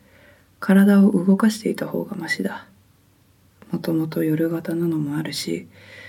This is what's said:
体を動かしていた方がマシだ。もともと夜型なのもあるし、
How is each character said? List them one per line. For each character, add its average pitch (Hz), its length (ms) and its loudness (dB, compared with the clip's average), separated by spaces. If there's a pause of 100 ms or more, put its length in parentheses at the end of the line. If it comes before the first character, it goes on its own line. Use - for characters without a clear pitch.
(600)
体 196 440 6
を 196 80 6
動 190 240 2
か 214 140 2
し - 120 -4
て - 100 -2
い - 40 -6
た 160 120 -8
方 170 160 -6
が - 120 -12
マ 165 120 -8
シ - 160 -4
だ。 - 240 -10 (1040)
も 170 80 -4
と 170 120 -6
も 160 140 -2
と 160 180 -4
夜 160 280 0
型 165 240 -6
な 170 120 -2
の 160 120 -2
も 147 180 -4
あ 156 60 -4
る 147 100 -8
し、 - 340 -8 (420)